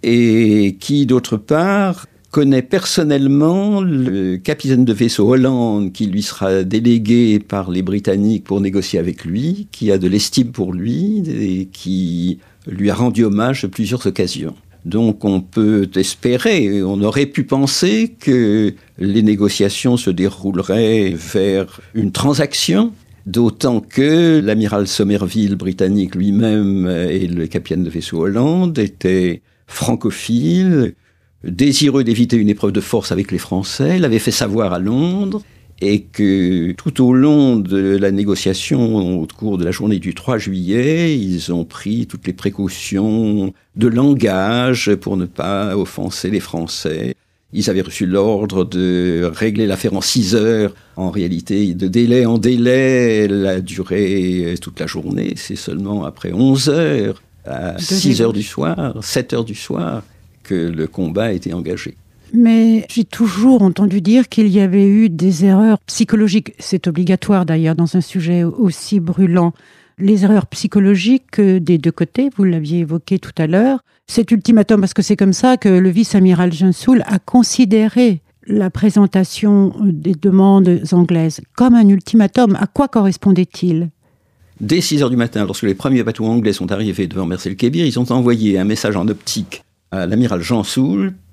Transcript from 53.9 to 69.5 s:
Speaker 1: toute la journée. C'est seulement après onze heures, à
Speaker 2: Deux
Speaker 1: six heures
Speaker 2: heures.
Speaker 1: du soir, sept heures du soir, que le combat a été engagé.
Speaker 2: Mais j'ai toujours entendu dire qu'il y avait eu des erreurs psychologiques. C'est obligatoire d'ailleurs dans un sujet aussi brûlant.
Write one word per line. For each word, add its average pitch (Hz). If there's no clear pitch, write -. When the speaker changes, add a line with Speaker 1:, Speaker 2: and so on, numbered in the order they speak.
Speaker 1:
toute -
la 82
journée. 92
C'est -
seulement 98
après -
onze 135
heures, 143
à 85
Speaker 2:
Deux 90
Speaker 1:
six 156
heures 117
Speaker 2:
heures. 113
Speaker 1:
du 104
soir, 151
sept 123
heures 120
du 104
soir, -
que -
le 82
combat 92
a 110
été 87
engagé. 85
Speaker 2:
Mais 226
j'ai 226
toujours 220
entendu 190
dire 233
qu'il 214
y 196
avait 196
eu 208
des 170
erreurs 202
psychologiques. 214
C'est -
obligatoire 180
d'ailleurs 160
dans 165
un 180
sujet 175
aussi 185
brûlant. 175